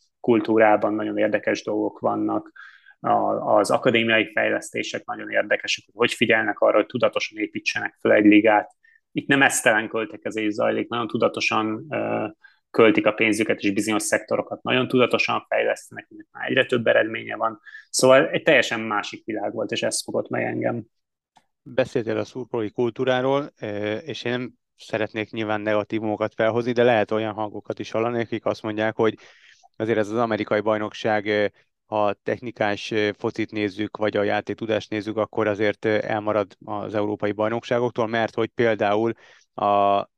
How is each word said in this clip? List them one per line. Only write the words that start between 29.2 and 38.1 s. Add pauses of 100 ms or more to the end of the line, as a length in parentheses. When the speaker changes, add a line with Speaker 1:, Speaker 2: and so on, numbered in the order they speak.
Speaker 2:
azért
ez
az
amerikai
bajnokság,
ö, (400)
ha
technikás,
ö,
focit
nézzük,
vagy
a
játéktudást
nézzük,
akkor
azért,
ö,
elmarad (140)
az
európai
bajnokságoktól,
mert